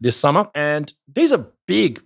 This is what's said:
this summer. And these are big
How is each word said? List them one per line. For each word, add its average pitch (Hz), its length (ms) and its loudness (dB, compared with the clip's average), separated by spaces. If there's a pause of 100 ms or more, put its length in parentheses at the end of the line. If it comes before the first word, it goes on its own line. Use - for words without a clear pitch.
this 117 160 0
summer. 160 380 2
And 147 380 -4 (200)
these 294 200 2
are 110 160 0 (180)
big 190 400 0